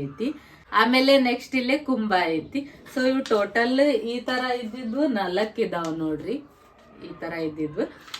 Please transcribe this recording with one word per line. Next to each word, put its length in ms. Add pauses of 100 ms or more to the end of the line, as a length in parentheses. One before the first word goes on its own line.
ಐತಿ. 260 (520)
ಆಮೇಲೆ 320 (140)
ನೆಕ್ಸ್ಟ್ 340
ಇಲ್ಲೇ 160 (120)
ಕುಂಭ 240 (240)
ಐತಿ. 240 (320)
So 80 (100)
ಇವು 100 (120)
ಟೋಟಲ್ 500 (300)
ಈ 20 (140)
ತರ 160 (180)
ಇದ್ದಿದ್ವು 440 (120)
ನಾಲ್ಕ್ 480
ಇದಾವ್ 240 (140)
ನೋಡ್ರಿ, 320 (720)
ಈ 20 (120)
ತರ 100 (160)
ಇದ್ದಿದ್ವು. 380 (340)